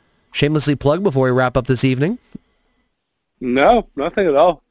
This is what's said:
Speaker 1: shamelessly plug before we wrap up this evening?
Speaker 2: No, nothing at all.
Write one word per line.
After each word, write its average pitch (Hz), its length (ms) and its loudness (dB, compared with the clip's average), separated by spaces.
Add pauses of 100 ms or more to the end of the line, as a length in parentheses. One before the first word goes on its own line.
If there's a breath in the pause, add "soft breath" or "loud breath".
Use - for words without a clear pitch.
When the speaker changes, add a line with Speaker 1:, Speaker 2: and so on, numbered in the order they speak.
(320)
Speaker 1:
shamelessly 147 440 -2
plug 156 280 0
before 135 220 0
we 127 60 0
wrap 127 260 0
up 123 100 -2
this 127 160 -2
evening? 135 340 -2 (1200)
Speaker 2:
No, 143 460 2 (100)
nothing 175 300 -4
at 143 80 0
all. 160 360 2